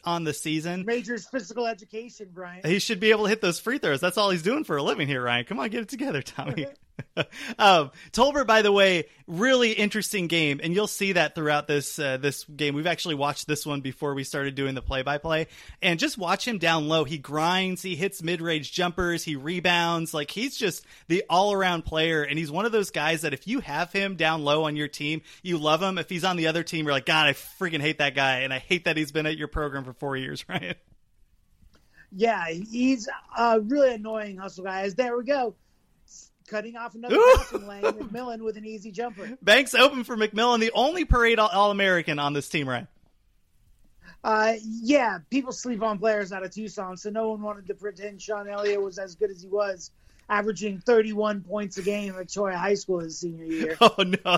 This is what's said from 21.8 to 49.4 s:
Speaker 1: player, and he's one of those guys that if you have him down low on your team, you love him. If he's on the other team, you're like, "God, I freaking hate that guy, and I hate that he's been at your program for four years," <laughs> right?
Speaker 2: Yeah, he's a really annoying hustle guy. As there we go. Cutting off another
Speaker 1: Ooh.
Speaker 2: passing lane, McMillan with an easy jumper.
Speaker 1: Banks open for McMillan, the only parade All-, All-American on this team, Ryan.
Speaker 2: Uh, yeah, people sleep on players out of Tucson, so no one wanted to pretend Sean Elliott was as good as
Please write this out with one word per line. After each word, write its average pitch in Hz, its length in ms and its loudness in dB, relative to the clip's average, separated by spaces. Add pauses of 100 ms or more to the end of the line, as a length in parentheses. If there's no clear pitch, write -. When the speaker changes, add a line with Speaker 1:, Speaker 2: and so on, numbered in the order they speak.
Speaker 1:
player, 160 400 0
and 143 160 -2
he's 156 140 -4
one 190 140 0
of 220 60 -2
those 208 180 2
guys 156 320 0
that 151 100 -2
if - 160 -8
you 254 120 -2
have 165 320 -4
him 196 220 -2
down 160 300 0
low 147 200 4
on 151 120 -2
your 147 120 -4
team, 151 340 -4 (200)
you 175 160 -2
love 151 240 2
him. 190 160 -2
If 156 100 -6
he's 175 160 -4
on 185 120 2
the 160 100 0
other 160 160 0
team, 160 220 -4
you're 143 100 2
like, 131 120 -2
"God, 156 200 4
I 139 60 6
freaking 160 480 -6
hate 151 180 0
that 143 160 0
guy, 135 260 2
and 131 120 -2
I 131 60 -2
hate 175 260 -2
that 160 120 0
he's 151 160 -2
been 156 140 0
at 156 100 -2
your 151 120 -6
program 139 360 -4
for 127 80 -12
four 139 240 -6
years," 131 280 -8
<laughs> - 40 -18
right? 180 280 -6 (1400)
Speaker 2:
Yeah, 190 360 2
he's 220 600 0 (280)
a 226 240 4
really 254 340 4
annoying 214 420 -8
hustle 190 280 -12
guy. 190 180 -4
As 196 120 -4
there 240 220 0
we 247 80 -4
go. 254 320 0 (920)
Cutting 214 280 -8
off 233 180 -12
another 240 220 -4
Speaker 1:
Ooh. 494 200 10
Speaker 2:
passing - 300 -2
lane, 202 160 -10
McMillan 233 580 -4
with 220 160 -6
an 214 80 -14
easy 220 260 -12
jumper. 214 520 -10
Speaker 1:
Banks 254 320 6
open 254 300 4
for 247 120 -6
McMillan, 220 440 2
the 226 120 2
only 311 320 2
parade 233 340 4
All-, 214 140 4
All-American 190 640 4
on 143 140 0
this 143 160 -2
team, 143 200 -2
Ryan. 127 200 -4 (1400)
Speaker 2:
Uh, 220 380 4
yeah, 226 560 2 (120)
people 262 220 -2
sleep 220 300 -6
on 214 160 -2
players 208 340 0
out 190 120 -6
of 185 60 -8
Tucson, 190 460 -10
so 208 140 -12
no 220 200 -2
one 214 100 -6
wanted 208 280 -8
to 202 60 -6
pretend 196 460 -10
Sean 208 280 -6
Elliott 202 340 0
was 190 160 -6
as 190 160 -10
good 202 160 -2
as 180 120 -16